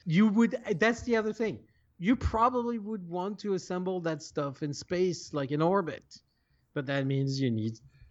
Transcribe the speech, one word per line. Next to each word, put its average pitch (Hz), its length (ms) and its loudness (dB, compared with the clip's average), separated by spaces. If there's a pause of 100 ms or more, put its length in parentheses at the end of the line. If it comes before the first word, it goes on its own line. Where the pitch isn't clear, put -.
You 190 220 6
would, 226 280 4 (220)
that's 233 240 2
the 240 140 0
other 214 180 0
thing. 208 260 -4 (380)
You 208 180 2
probably 240 600 0
would 202 320 -8
want 180 300 -4
to 202 160 -2
assemble 180 460 -2
that 160 220 -2
stuff 143 400 -6
in 147 100 -4
space, 180 600 -2
like, 139 180 -2
in 151 100 0
orbit. 170 420 0 (720)
But 139 100 -2
that 139 220 0
means 135 340 0
you 131 100 2
need 110 280 -2 (320)